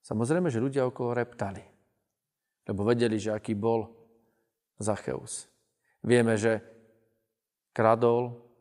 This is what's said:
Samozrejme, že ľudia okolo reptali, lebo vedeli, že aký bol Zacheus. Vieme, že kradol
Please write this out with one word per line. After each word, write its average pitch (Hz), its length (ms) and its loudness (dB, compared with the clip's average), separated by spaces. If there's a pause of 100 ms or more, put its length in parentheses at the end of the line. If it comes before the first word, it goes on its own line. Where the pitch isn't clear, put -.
Samozrejme, 147 480 0
že 113 80 -2
ľudia 135 240 0
okolo 123 320 -4
reptali, 98 480 -6 (1040)
lebo 101 160 -4
vedeli, 117 320 2
že 107 160 -4
aký 107 240 -4
bol 113 320 -2 (880)
Zacheus. - 720 -6 (560)
Vieme, 117 320 4
že 110 240 0 (1120)
kradol 117 640 2 (260)